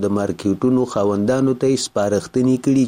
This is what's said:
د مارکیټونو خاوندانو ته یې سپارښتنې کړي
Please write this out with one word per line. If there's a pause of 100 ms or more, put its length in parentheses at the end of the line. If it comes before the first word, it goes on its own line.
د
مارکیټونو
خاوندانو
ته
یې
سپارښتنې (100)
کړي